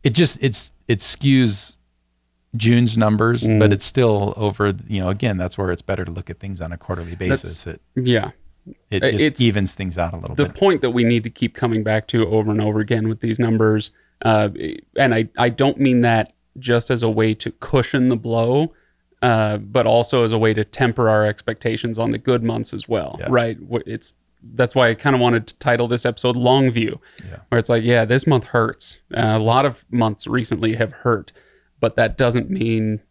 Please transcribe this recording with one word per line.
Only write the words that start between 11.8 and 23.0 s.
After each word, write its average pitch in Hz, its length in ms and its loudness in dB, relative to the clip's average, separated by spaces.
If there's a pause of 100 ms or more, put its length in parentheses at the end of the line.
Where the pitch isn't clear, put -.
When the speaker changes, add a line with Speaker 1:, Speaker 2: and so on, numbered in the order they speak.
Speaker 2:
back 107 240 -2
to 117 200 0
over 107 220 0
and 104 100 0
over 107 200 0
again 110 280 -2
with 110 120 -4
these 113 180 -4
numbers. 110 540 2 (300)
Uh, 107 260 2 (480)
and 127 180 2
I, 113 140 0 (100)
I 123 100 2
don't 135 300 0
mean 127 220 4
that 117 320 2 (260)
just 120 320 0
as 117 140 0
a 113 40 2
way 110 260 2
to - 180 -8
cushion 127 560 0
the 123 80 2
blow, 117 580 0 (480)
uh, 110 360 2
but 104 280 0
also 117 380 2
as 110 80 0
a 113 60 0
way 110 140 4
to 107 120 0
temper 120 440 0
our 107 160 4
expectations 113 760 -4
on 117 100 0
the 113 80 -2
good 123 240 0
months 117 320 -4
as - 140 -12
well, 92 320 -4